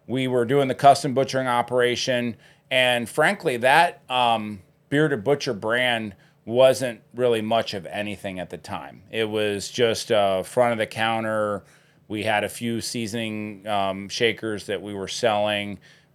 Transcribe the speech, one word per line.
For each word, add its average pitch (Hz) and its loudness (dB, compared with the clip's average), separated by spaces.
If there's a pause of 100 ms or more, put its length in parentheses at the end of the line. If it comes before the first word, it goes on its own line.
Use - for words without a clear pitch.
We 131 -2
were 123 2
doing 135 2
the 127 -2
custom 139 6
butchering 131 0
operation. 120 0 (340)
And 123 2
frankly, 156 0
that, 151 4
um, 113 0 (280)
Bearded 143 0
Butcher 139 0
brand 110 -2 (280)
wasn't 123 4 (120)
really 120 2
much 110 0
of 87 -8
anything 95 -8
at 87 -8
the 90 -12
time. 76 -12
It 110 -2
was 104 -2
just, 117 0
uh, 98 2
front 120 0
of 110 -2
the 107 0
counter. 110 -2 (440)
We 104 -6
had 104 0
a 101 -2
few 117 -6
seasoning, 107 -8
um, 98 -2
shakers 110 -2
that 95 -4
we 104 -10
were 98 -6
selling, 104 -2 (380)